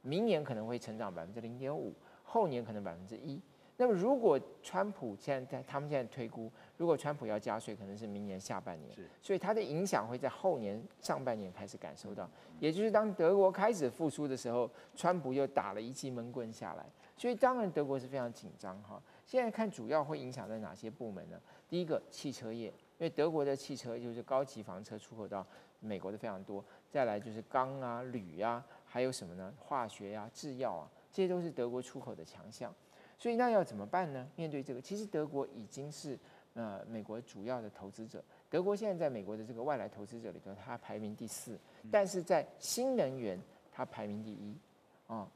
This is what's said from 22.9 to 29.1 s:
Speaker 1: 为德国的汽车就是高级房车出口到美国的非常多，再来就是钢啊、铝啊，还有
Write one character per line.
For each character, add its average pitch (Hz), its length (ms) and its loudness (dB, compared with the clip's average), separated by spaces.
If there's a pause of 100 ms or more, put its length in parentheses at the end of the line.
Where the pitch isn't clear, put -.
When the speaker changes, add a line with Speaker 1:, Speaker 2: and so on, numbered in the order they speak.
Speaker 1:
为 165 120 0
德 156 200 4
国 156 140 4
的 139 120 4
汽 135 180 -6
车 120 240 -6
就 120 140 -6
是 117 100 -6
高 135 220 2
级 113 180 -8
房 98 220 -8
车 110 140 -8
出 113 180 -14
口 107 100 -8
到 98 180 -4 (360)
美 107 180 -4
国 95 140 -4
的 107 60 -8
非 117 100 -6
常 98 160 -6
多， 98 180 -6 (280)
再 135 140 4
来 104 140 2
就 107 140 -6
是 110 160 -6
钢 135 320 2
啊、 120 220 -4
铝 98 380 -6
啊， 117 240 2 (200)
还 - 160 -4
有 131 100 4